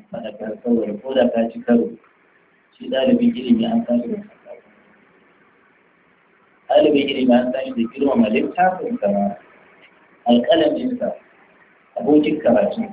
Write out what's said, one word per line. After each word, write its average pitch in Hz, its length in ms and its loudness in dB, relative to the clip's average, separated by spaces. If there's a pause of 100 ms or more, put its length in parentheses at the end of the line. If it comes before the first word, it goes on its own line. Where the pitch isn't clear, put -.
(120)
faɗa 113 260 -10
ka 107 60 -12 (180)
saboda 110 300 0 (100)
ko 131 120 -8
da 123 200 4
ka 117 160 -2
ci - 120 -14
karo, 117 280 2 (880)
shi - 100 -16
ɗalibin 120 460 2
ilimi 127 320 0
an 233 200 0
san 240 160 0
shi 226 60 -8
da 208 140 -6 (2500)
ɗalibin 147 400 2
ilimi 127 260 0
an 123 180 2
san - 120 -6
shi 131 80 -10
da 117 100 -4 (100)
girmama 143 360 0
littafin - 720 -2
sa 202 100 -2
ma, 202 280 -2 (920)
alƙalamin 127 720 2
sa, - 140 -4 (840)
abokin 151 440 2
karatun - 520 0